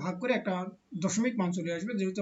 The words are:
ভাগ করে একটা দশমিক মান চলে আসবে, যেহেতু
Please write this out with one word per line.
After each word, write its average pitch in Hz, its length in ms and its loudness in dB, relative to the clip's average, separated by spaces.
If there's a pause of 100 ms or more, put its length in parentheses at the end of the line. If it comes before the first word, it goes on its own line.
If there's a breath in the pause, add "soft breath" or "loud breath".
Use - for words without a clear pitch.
ভাগ 185 180 0
করে 254 160 2
একটা 190 160 0 (500)
দশমিক 220 360 2
মান 180 160 4
চলে 170 200 -2
আসবে, 190 220 -4
যেহেতু 190 240 0